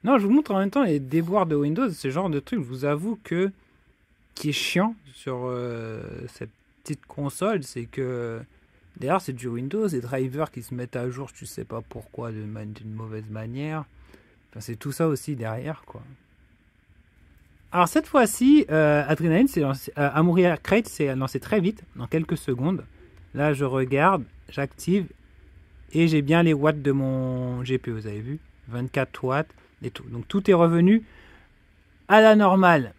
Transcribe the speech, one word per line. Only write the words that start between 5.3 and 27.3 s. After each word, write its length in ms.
euh, 580
cette 220
petite 220
console. 580
C'est 220
que, 560
d'ailleurs, 240
c'est 140
du 140
Windows, 380
les 140
drivers 500
qui 120
se 120
mettent 220
à 140
jour, 200
tu 140
sais 200
pas 180
pourquoi, 500
de 100
ma-, 220
d'une 300
mauvaise 340
manière. 560
Enfin, 100
c'est 160
tout 160
ça 140
aussi 300
derrière, 480
quoi. 180
Alors, 140
cette 220
fois-ci, 640
euh, 360
Adrenaline, 400
c'est 140
lancé, 360
euh, 160
Amory 320
Arcade, 440
c'est 260
lancé 240
très 220
vite, 240
dans 140
quelques 280
secondes. 480
Là, 220
je 100
regarde, 600
j'active, 580
et 160
j'ai 120
bien 220
les 100
watts 300
de 80
mon 720